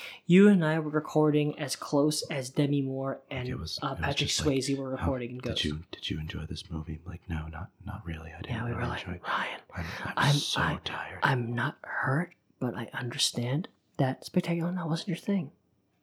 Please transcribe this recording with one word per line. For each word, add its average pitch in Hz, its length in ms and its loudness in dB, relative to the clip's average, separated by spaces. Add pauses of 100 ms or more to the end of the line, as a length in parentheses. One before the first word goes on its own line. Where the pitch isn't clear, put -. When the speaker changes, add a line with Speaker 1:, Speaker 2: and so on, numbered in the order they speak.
(260)
Speaker 1:
you 190 220 10
and 190 160 8
I 156 140 2
were 151 120 -2
recording 151 680 4
as 143 160 -4
close 151 460 2 (100)
as 131 200 -4
Demi 143 320 2
Moore 135 380 -4 (100)
and, 127 180 -6
Speaker 2:
It 127 100 -4
was, - 240 -6
Speaker 1:
uh, 143 40 0
Speaker 2:
it 135 60 -2
was 131 80 -8
Speaker 1:
Patrick 143 280 0
Speaker 2:
just - 160 0
like, 139 140 2
Speaker 1:
Swayze 135 180 0
were 135 200 -4
Speaker 2:
"How - 100 -2
Speaker 1:
recording 123 240 0
in 123 80 -10
Speaker 2:
did 123 60 -8
Speaker 1:
Ghost. 117 200 -2
Speaker 2:
you, 78 160 -2 (100)
did - 200 -8
you 80 100 -2
enjoy 78 240 -6
this - 260 -10
movie?" 78 360 -6
Like, 87 240 -10
"No, 78 160 -4
not, 80 240 -10 (160)
not 82 180 -8
really. 80 320 -8
I - 60 -10
didn't 120 140 -6
Speaker 1:
Yeah, 113 80 -4
we 120 80 -4
Speaker 2:
really 120 100 -6
Speaker 1:
were 120 60 -2
like, - 160 -4
Speaker 2:
enjoy 87 100 -6
it. - 120 -12
Speaker 1:
"Ryan, - 340 -4 (140)
Speaker 2:
I'm, 85 100 -6 (200)
I'm - 140 -6
Speaker 1:
I'm, 143 180 6
Speaker 2:
so - 240 -2
Speaker 1:
I'm, - 240 0
Speaker 2:
tired." - 380 -8
Speaker 1:
I'm 120 320 2
not 120 280 -2
hurt, 143 520 -2 (260)
but 127 140 -2
I - 180 -8
understand 127 760 -2 (280)
that 131 300 0
Spectacular 170 440 0
Now 175 180 -2
wasn't 160 200 -2
your 165 80 -2
thing." 185 340 0 (520)